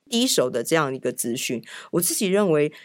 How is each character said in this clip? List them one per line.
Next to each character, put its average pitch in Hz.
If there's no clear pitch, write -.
第 233
一 254
手 127
的 120
这 139
样 147
一 131
个 127
资 123
讯。 120
我 175
自 175
己 220
认 190
为 147